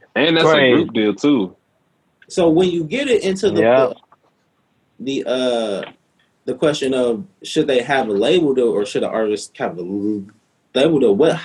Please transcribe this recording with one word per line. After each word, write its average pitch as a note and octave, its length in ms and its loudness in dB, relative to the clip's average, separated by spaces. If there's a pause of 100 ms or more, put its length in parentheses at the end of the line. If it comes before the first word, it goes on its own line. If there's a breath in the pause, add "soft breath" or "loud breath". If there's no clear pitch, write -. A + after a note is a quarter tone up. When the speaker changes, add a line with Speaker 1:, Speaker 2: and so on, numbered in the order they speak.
(160)
Speaker 1:
And D#3+ 220 2
that's D#3+ 120 4
Speaker 2:
Crazy. C#3+ 220 4
Speaker 1:
a A#2+ 40 6
group D#3+ 180 0
deal G#2+ 220 0
too. C3 400 0 (760)
Speaker 3:
So E3+ 200 2
when F3+ 200 4
you E3+ 140 -2
get B3 240 -4
it A#3+ 160 2
into F#3+ 280 -2
the, G#2 100 0
Speaker 2:
Yeah. B2 320 2 (1080)
Speaker 3:
the, C3+ 260 -6
uh, A#2 640 -4 (520)
the B2+ 120 -6
question D3 380 -2
of A#2+ 320 -2 (180)
should - 240 -2
they B2+ 140 2
have B2+ 280 -2
a - 40 -4
label C#3 400 2
deal B2 160 2
or G2+ 160 -2
should - 180 -4
an G2 60 -4
artist G#2+ 480 -4
have F#2 200 -6
a F2 40 -10
l-, G2+ 420 -6 (520)
label D3 240 2
deal? A2 160 4
What D#3 300 2